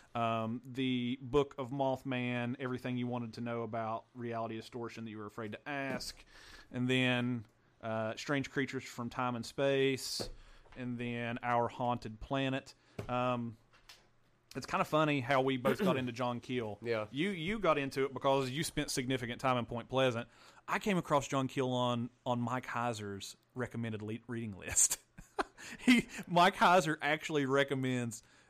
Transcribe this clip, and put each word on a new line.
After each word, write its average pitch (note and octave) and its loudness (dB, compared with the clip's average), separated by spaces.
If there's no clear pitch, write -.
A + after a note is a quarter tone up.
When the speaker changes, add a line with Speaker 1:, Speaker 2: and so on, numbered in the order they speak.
Speaker 1:
um, A2+ 2
the B2+ 0
Book C#3 2
of B2+ -6
Mothman, B2+ -2
Everything B2+ -4
You B2 -2
Wanted A#2+ -4
to B2 -10
Know A#2 -4
About A2+ -4
Reality A2+ -4
Distortion A2+ -8
That A2+ -8
You G#2+ -10
Were G#2 -8
Afraid G#2+ -8
to - -10
Ask, C3+ -6
and B2 -2
then, B2 2
uh, A2 -2
Strange C#3 -2
Creatures C3 -2
from A#2+ -8
Time B2 -2
and A#2 -6
Space, C3+ 0
and B2 -6
then A#2+ -4
Our A#2+ 4
Haunted A#2+ -2
Planet. C3+ -2
Um, B2 -2
it's C3 -8
kinda F#3 2
funny D3+ 4
how C3 4
we C3 2
both C3 2
got C3 4
into B2 -2
John A#2+ -2
Keel. A#2 -4
Speaker 2:
<clears throat> - -14
Yeah. A2+ 0
Speaker 1:
You, E3 -2
you F#3 -4
got D#3+ 4
into C3+ 0
it C#3 -4
because C3+ 2
you D3 -2
spent - -2
significant B2+ -2
time B2+ 4
in A#2 0
Point A#2 -8
Pleasant. B2+ 2
I - -2
came G3 2
across C#3+ 2
John C3+ 0
Keel B2+ 0
on, B2 0
on B2 0
Mike A#2+ -2
Heiser's G#2+ -4
recommended A#2 -4
le-, A2 -6
reading A#2 -6
list. - 2
<laughs> - -20
He, B3 6
Mike F3 6
Heiser F3 6
actually D3+ 0
recommends C3 2